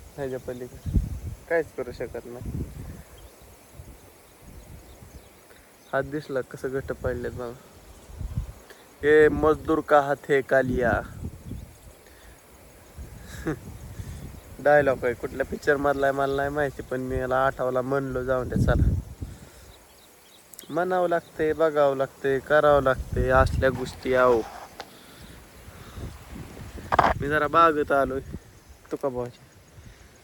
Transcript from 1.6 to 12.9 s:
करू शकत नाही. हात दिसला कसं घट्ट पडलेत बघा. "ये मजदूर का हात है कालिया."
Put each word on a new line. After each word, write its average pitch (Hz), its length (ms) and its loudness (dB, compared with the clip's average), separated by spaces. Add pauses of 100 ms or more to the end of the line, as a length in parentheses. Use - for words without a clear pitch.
करू 123 160 -8
शकत 120 320 -10
नाही. 123 400 -8 (3250)
हात 139 100 2
दिसला 139 380 -6
कसं 135 320 -8
घट्ट 131 200 -4
पडलेत 123 380 -6
बघा. 123 220 -10 (1500)
"ये 151 260 8
मजदूर 151 520 2
का 147 200 6
हात 139 160 0 (120)
है 139 120 4
कालिया." 127 600 2 (2500)